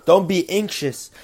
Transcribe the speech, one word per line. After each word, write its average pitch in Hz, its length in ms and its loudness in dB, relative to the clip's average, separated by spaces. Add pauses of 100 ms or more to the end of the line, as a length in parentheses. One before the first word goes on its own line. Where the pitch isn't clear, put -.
Don't 175 240 4
be 185 220 -2
anxious. 185 600 -6 (140)